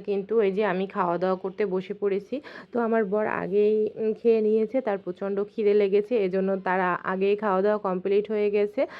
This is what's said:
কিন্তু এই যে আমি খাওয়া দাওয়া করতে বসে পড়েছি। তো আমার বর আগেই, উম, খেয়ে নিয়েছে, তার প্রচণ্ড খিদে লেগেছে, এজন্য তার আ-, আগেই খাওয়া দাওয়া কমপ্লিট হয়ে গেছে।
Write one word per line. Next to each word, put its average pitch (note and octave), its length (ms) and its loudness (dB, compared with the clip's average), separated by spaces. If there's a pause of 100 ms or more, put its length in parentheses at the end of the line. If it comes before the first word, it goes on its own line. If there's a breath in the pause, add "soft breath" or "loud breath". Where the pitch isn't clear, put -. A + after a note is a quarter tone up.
কিন্তু G3 260 -2 (120)
এই G3 100 2
যে G#3+ 60 0 (100)
আমি F#3 120 -2 (120)
খাওয়া F3 260 0
দাওয়া F#3 220 2
করতে F#3+ 180 -4 (120)
বসে F#3+ 280 -4
পড়েছি। G3 340 -2 (340 loud breath)
তো - 60 -6 (100)
আমার A3+ 160 2 (100)
বর G#3+ 140 0 (160)
আগেই, G#3 340 2 (240)
উম, A3 180 0
খেয়ে A3+ 280 4
নিয়েছে, A3 300 0 (100)
তার G3+ 180 0
প্রচণ্ড G3 320 -6 (140)
খিদে G3+ 320 2
লেগেছে, G3+ 320 2 (120)
এজন্য F#3+ 240 0 (160)
তার F#3 140 2 (100)
আ-, F3 100 -2 (120)
আগেই G3 300 2
খাওয়া F#3+ 220 2
দাওয়া G#3 220 2
কমপ্লিট G3 460 0
হয়ে G#3 240 0
গেছে। G#3 240 0 (200 loud breath)